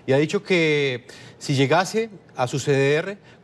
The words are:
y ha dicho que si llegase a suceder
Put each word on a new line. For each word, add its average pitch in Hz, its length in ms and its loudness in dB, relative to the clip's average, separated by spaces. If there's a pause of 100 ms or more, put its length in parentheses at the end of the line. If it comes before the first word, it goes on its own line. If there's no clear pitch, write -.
y 131 80 2
ha - 20 4
dicho 156 260 0
que 151 640 0 (300)
si - 180 -4
llegase 170 540 0 (260)
a 127 120 -4
suceder 147 720 0 (240)